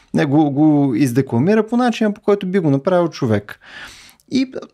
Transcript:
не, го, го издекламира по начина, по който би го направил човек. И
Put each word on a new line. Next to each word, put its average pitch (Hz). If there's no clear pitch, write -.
не, 160
го, 147
го 143
издекламира 135
по 240
начина, 226
по -
който 202
би 185
го 165
направил 170
човек. 110
И 262